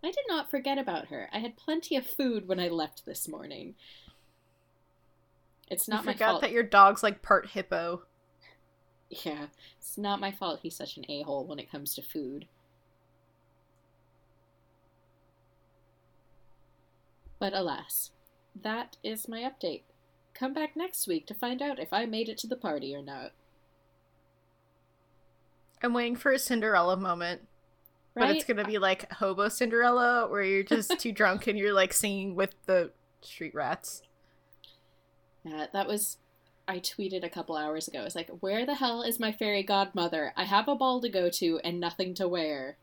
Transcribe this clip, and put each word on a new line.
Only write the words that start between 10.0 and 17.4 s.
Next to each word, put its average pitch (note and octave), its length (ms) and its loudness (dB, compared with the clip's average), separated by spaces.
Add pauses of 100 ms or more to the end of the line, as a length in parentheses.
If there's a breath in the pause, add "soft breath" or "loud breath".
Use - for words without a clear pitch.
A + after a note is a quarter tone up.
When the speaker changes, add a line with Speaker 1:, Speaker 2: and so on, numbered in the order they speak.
Speaker 1:
my G3 120 -4
fault F#3 320 -4
he's E3 120 -8
such - 220 -12
an D3 120 -16
a-hole C#3+ 360 -4
when D3 140 -10
it - 100 -14
comes D3 260 -8
to C#3 60 -10
food. C#3+ 460 -8 (4000)